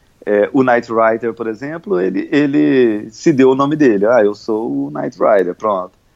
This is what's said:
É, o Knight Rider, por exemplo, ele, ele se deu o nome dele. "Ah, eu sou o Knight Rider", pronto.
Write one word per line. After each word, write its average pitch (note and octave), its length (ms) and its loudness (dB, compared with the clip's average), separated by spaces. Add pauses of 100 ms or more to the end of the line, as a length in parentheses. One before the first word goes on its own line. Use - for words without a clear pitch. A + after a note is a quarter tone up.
(260)
É, G#2 280 2
o C3 80 2
Knight A#2+ 280 0
Rider, A2+ 440 0
por A2+ 120 -8
exemplo, C#3+ 540 -6
ele, F#2+ 320 -4
ele C#3 800 0
se - 220 -2
deu C3 180 4
o C3+ 40 4
nome C#3 220 -2
dele. A2 300 2
"Ah, A#2 180 4
eu G#2 100 0
sou B2 520 -6
o D3 40 -12
Knight D3 280 -10
Rider", F#2+ 360 0
pronto. G2 380 -6 (240)